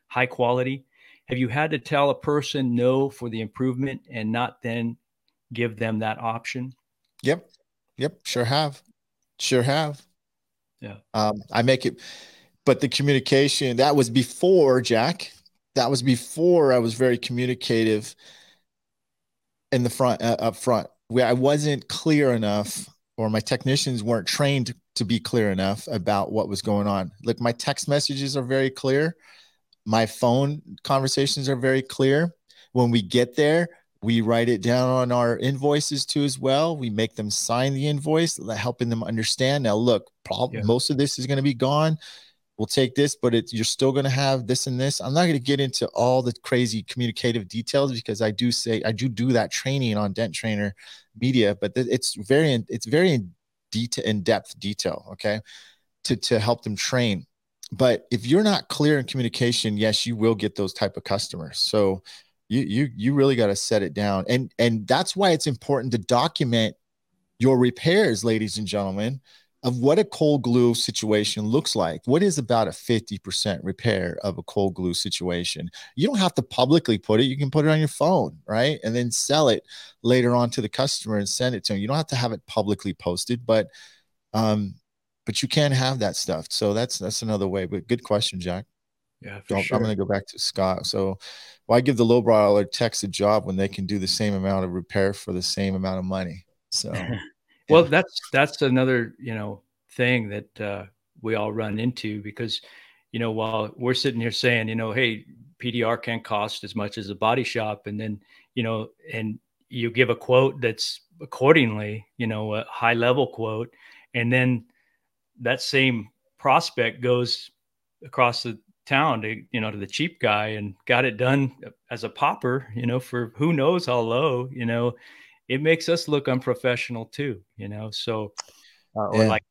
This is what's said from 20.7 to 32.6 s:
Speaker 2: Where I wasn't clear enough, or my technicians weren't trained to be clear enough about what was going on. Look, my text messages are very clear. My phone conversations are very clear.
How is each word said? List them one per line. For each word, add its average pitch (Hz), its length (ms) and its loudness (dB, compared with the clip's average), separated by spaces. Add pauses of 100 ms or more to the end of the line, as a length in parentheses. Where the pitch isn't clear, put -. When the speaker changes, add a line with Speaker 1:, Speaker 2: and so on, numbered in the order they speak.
Speaker 2:
Where 120 180 2
I 120 60 4
wasn't 143 540 0
clear 147 460 2
enough, 104 560 -2 (260)
or 110 140 -2
my 110 120 0
technicians 131 600 -2
weren't 110 260 -2
trained 139 460 0 (220)
to 120 100 -2
be 113 140 0
clear 107 320 0
enough 95 400 -2
about 101 400 0
what 107 180 -2
was 98 140 -6
going 101 240 0
on. 95 240 -2 (120)
Look, 113 160 -2
my 120 120 0
text - 360 -4
messages 139 480 -2
are 139 60 -2
very 131 300 0
clear. 139 460 0 (680)
My 110 220 2
phone 139 560 0 (200)
conversations 139 640 0
are 139 80 0
very 131 280 0
clear. 139 500 2 (380)